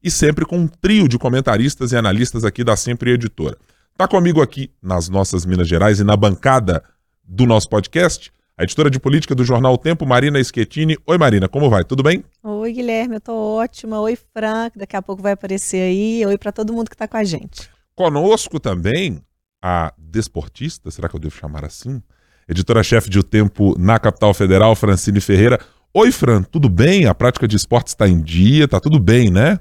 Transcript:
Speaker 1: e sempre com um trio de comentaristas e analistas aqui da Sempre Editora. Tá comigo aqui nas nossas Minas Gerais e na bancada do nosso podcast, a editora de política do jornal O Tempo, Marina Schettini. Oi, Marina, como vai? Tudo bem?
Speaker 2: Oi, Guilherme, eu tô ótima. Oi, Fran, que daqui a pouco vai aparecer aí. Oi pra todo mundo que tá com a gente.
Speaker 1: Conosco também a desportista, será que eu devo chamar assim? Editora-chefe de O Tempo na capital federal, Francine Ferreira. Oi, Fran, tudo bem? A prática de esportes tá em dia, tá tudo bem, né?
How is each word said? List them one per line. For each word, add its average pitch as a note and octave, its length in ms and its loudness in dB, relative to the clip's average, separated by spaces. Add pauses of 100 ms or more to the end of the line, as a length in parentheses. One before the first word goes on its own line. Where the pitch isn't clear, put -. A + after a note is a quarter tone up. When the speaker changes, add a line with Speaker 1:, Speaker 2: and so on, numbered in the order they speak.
Speaker 1:
e F3+ 80 -4
sempre D#3 360 0
com F3 120 -6
um E3+ 100 0
trio F#3+ 400 0
de A#2+ 120 0
comentaristas B2+ 720 -2
e B2 60 0
analistas A2 480 -2
aqui G#2+ 180 -4
da A2+ 140 0
Sempre A#2+ 340 -4
Editora. A#2 460 -4 (400)
Tá F#3 100 0
comigo F3 340 2
aqui C3+ 300 -4 (100)
nas F2+ 280 -4
nossas F#2 360 -2
Minas F2+ 220 0
Gerais G2 320 2
e G#2 40 2
na A2 120 4
bancada G2+ 680 0 (420)
do F#2+ 220 0
nosso A2 240 2
podcast, - 600 -2 (260)
a E2 60 -2
editora D3 280 0
de C3 80 -2
política D3 340 -2
do B2+ 100 0
jornal B2+ 300 2
O B2 40 0
Tempo, D#3+ 280 -4
Marina C3+ 380 2
Schettini. D3+ 520 -2 (120)
Oi, F3 100 2
Marina, G#2+ 320 2
como C#3+ 180 0
vai? G2+ 160 2
Tudo C3+ 200 -2
bem? E3+ 200 0 (200)
Speaker 2:
Oi, G#3+ 280 -8
Guilherme, A#3 440 -6
eu G#3+ 60 -10
tô A#3 120 -12
ótima. A3 680 -6
Oi, A3+ 140 -2
Fran, A3+ 540 -6
que A3 80 -20
daqui G3+ 180 -14
a G3 60 -6
pouco F#3+ 180 -12
vai G3+ 120 -4
aparecer F#3+ 500 -6
aí. G#3 460 -2
Oi G3 100 -2
pra G#3 140 -10
todo G#3+ 200 -8
mundo A3+ 160 -6
que - 80 -20
tá A3 120 -10
com A3+ 100 -10
a A3 60 -2
gente. - 440 -8 (280)
Speaker 1:
Conosco F3 640 0
também G#2 600 -4 (400)
a E2+ 380 -4
desportista, E2+ 920 -10
será - 180 -8
que - 60 -12
eu D#2 40 -10
devo D2+ 160 -12
chamar D2+ 300 -14
assim? A#2+ 380 -14 (440)
Editora-chefe A2 600 0
de F#2+ 80 0
O G2 60 4
Tempo G#2 560 2
na G#2 180 2
capital G#2+ 340 2
federal, G2+ 440 4
Francine G2 460 0
Ferreira. G#2+ 380 2 (320)
Oi, A3+ 200 4
Fran, A2+ 320 2
tudo C#3+ 260 0
bem? C#3 380 4
A F2+ 80 4
prática B2 320 0
de G#2+ 80 0
esportes - 400 -2
tá G#2 120 2
em F2 140 4
dia, G2 460 4
tá G2 120 0
tudo D3+ 200 2
bem, A2 320 4
né? C3+ 300 2